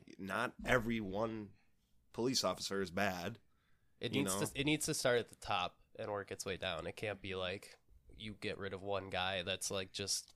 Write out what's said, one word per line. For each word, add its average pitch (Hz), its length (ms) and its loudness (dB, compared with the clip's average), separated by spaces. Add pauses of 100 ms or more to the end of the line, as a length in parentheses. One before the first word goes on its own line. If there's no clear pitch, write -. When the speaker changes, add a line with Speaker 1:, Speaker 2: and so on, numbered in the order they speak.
Speaker 1:
Like, - 120 -18
not 98 340 -2 (120)
every 117 340 4
one 107 500 -2 (640)
police 120 300 2
officer 98 380 0
is 87 100 -2
bad. 92 480 0 (600)
Speaker 2:
It 113 140 -2
Speaker 1:
You 135 100 4
Speaker 2:
needs 95 160 2
Speaker 1:
know? 147 60 2
Speaker 2:
to, - 140 -4
it 143 60 4
needs 151 200 4
to 156 80 0
start 120 260 6
at 107 100 -4
the - 80 -18
top 90 400 0 (200)
and 107 140 -4
work 101 200 -4
its - 140 -6
way 92 120 0
down. 85 280 -2
It 90 100 -4
can't 101 260 -4
be 95 140 -4
like 92 420 -4 (400)
you 107 220 -8
get 101 180 -2
rid 98 160 -4
of 92 80 -6
one 98 280 0
guy 92 340 2
that's, 95 260 -2
like, 95 220 -2
just - 440 -2